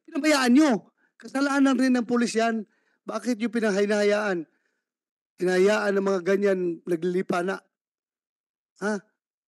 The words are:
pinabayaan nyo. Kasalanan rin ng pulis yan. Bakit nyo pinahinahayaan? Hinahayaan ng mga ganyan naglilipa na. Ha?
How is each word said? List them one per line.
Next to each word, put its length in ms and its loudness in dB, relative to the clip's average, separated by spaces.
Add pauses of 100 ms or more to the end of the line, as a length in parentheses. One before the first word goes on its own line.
pinabayaan 480 2
nyo. 180 6 (440)
Kasalanan 640 0
rin 160 2
ng 80 0
pulis 320 -2
yan. 320 -2 (400)
Bakit 320 -6
nyo 80 -4
pinahinahayaan? 960 0 (960)
Hinahayaan 580 2
ng 80 -2
mga 160 0
ganyan 600 0
naglilipa 640 -4
na. 160 -8 (1200)
Ha? 160 -4 (480)